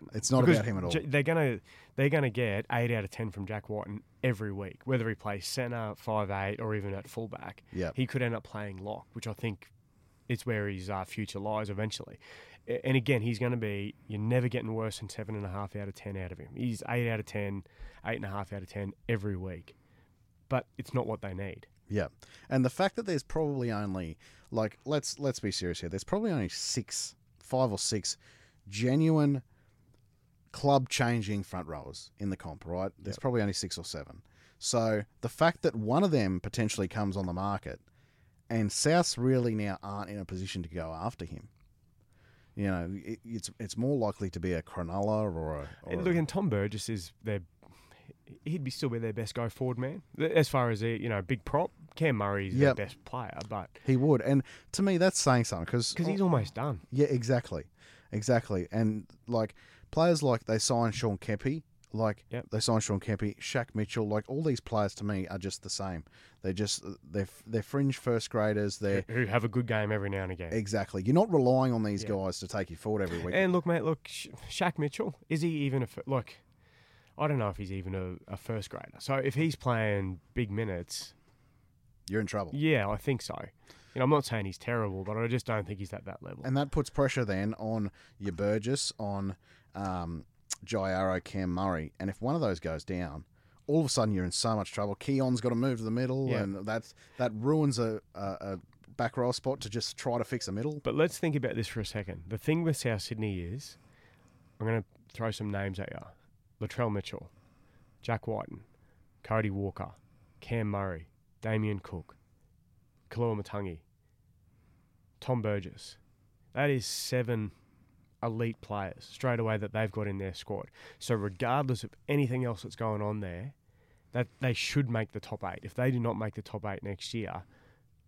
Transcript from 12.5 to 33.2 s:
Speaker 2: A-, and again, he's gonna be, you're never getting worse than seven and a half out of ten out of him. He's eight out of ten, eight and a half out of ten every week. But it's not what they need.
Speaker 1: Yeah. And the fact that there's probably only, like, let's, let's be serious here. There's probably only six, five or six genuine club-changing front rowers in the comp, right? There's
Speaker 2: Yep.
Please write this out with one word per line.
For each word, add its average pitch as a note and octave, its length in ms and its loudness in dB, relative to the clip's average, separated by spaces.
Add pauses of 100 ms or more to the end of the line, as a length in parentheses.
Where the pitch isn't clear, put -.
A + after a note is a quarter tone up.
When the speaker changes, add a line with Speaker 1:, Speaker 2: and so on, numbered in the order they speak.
Speaker 2:
A-, - 200 -2
and C3 100 4
again, B2+ 260 4
he's A2+ 160 0
gonna A#2+ 200 0
be, G#2 360 -4 (120)
you're G#2+ 140 -6
never B2 280 2
getting A2+ 260 -2
worse A2 240 -4
than G#2 120 -8
seven A2 260 -8
and G2+ 80 -4
a F#2+ 60 -6
half G2+ 260 -6
out G2+ 120 -6
of F#2+ 60 -10
ten G2 220 -8
out F#2 160 -6
of - 60 -12
him. - 160 -14
He's A#2+ 340 -2
eight A#2+ 220 0
out A2 100 0
of G#2 60 -10
ten, G2 360 -4 (440)
eight A#2 100 -2
and - 80 -6
a G2 60 -6
half G2+ 220 -6
out G2 100 -8
of F#2 60 -12
ten G2 240 -6 (160)
every G#2 280 0
week. F2+ 380 -10 (760)
But B2+ 160 2 (120)
it's - 160 -10
not B2 120 2
what A2 160 -2
they G2 120 -6
need. F#2+ 320 -8 (240)
Speaker 1:
Yeah. G2+ 160 2 (420)
And B2+ 160 4
the B2+ 60 4
fact F#3+ 260 2
that A#3 80 -2
there's E3+ 180 0
probably C#3 480 0
only, F#2+ 460 -2 (340)
like, A2 360 0
let's, C#3+ 320 0
let's C#3 220 0
be G#2 100 0
serious F2 300 -2
here. E2+ 100 -4
There's F#2+ 140 -4
probably G#3 260 0
only A#2 180 0
six, - 640 -4 (240)
five B2+ 320 2
or G2 80 0
six - 380 -2 (500)
genuine C#3 760 4 (1120)
club-changing A#2+ 880 4
front F2+ 240 -8
rowers C#2+ 520 -10
in G2+ 120 -2
the F#2+ 60 -2
comp, - 300 -12
right? F2+ 320 -2
There's F#2+ 180 -8
Speaker 2:
Yep. - 40 -16